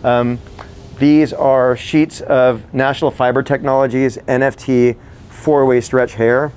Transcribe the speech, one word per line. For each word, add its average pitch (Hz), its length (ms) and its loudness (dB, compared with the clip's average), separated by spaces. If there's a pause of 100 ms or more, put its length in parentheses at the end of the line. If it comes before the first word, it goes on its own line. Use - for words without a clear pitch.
Um, 120 340 0 (600)
these 147 320 4
are 131 440 2
sheets 156 440 -2
of 127 420 2 (100)
National 135 380 0
Fiber 123 320 0
Technologies 131 760 -2 (120)
N 131 140 0
F 135 140 -2
T 123 380 0 (360)
four-way 135 500 2
stretch 123 340 -2
hair. 123 420 0